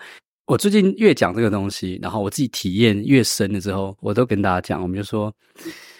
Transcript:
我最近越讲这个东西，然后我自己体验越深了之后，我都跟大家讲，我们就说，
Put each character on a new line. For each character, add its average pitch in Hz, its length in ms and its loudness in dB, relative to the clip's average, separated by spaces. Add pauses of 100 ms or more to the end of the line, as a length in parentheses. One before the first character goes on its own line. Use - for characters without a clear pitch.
(460)
我 120 120 2
最 202 140 0
近 196 240 4
越 208 180 4
讲 90 220 0
这 110 60 -2
个 110 80 2
东 98 200 -2
西， 92 320 -8
然 87 80 -8
后 107 120 -4
我 101 80 -2
自 - 80 -8
己 135 100 0
体 95 280 -6
验 104 280 4
越 131 180 4
深 101 300 -2
了 101 80 -4
之 95 140 -4
后， 98 260 -6
我 104 140 -4
都 123 120 2
跟 104 160 0
大 101 80 2
家 90 120 0
讲， 87 200 -4
我 90 60 -4
们 90 80 -4
就 101 80 -6
说， 107 320 -6 (640)